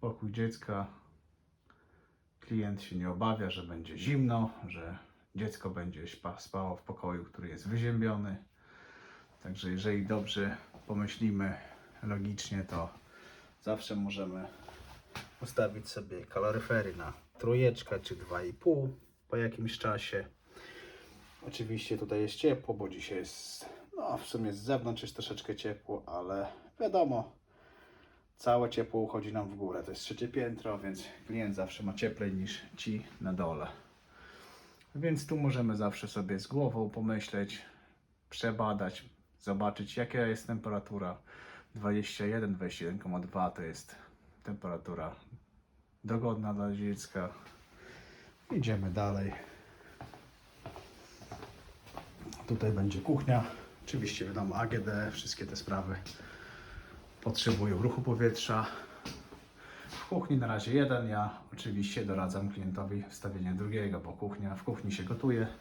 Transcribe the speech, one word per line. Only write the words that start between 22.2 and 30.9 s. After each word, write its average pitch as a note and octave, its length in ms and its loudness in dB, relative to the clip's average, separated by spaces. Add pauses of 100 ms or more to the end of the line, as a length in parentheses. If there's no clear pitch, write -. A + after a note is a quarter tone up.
jest G#2+ 140 2
ciepło, C3+ 400 4
bo G2+ 140 -2
dzisiaj - 300 -4
jest, - 500 -8 (280)
no, A#2 220 0
w - 80 -6
sumie A2 260 -2
z G2+ 60 -6
zewnątrz A#2 440 2
jest - 120 -8
troszeczkę G#2+ 420 -4
ciepło, G#2 500 -4
ale F#2 400 -2 (340)
wiadomo, D3+ 520 6 (1040)
całe A#2+ 340 6
ciepło A2+ 300 0
uchodzi G#2+ 320 -2
nam G#2 160 0
w G2+ 80 -8
górę. F#2+ 260 -2
To F#2+ 80 -8
jest - 120 -8
trzecie A#2 260 -4
piętro, A#2 500 -2
więc F#2+ 260 -6 (220)